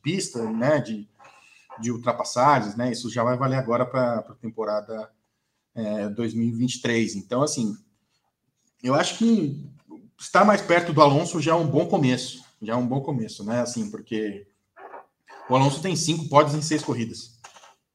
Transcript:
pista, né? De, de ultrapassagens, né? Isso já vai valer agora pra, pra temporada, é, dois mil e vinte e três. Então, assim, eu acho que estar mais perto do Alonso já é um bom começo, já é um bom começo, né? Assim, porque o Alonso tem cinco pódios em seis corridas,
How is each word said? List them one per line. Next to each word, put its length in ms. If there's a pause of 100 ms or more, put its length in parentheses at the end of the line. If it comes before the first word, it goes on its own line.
pista, 480
né? 300
De, 280 (720)
de 120
ultrapassagens, 840
né? 160
Isso 180
já 140
vai 140
valer 200
agora 280
pra, 360
pra 140
temporada, 760 (600)
é, 360
dois 240
mil 140
e 40
vinte 240
e 60
três. 340
Então, 260
assim, 360 (1040)
eu 140
acho 220
que 520 (480)
estar 280
mais 160
perto 320
do 80
Alonso 400
já 100
é 40
um 120
bom 180
começo, 580 (180)
já 120
é 20
um 120
bom 140
começo, 420
né? 180
Assim, 280
porque 580 (1000)
o 60
Alonso 260
tem 140
cinco 340
pódios 260
em 60
seis 200
corridas, 580 (560)